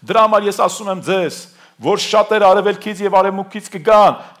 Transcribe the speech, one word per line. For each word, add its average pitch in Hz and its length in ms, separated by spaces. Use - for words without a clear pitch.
Դրա 226 200
համար 208 200
ես 202 160
ասում 202 300
եմ 185 140
ձեզ, 180 320
որ 190 200
շատեր 214 400
արևելքից 202 560
և 196 160
արևմուտքից 196 560
կգան 202 400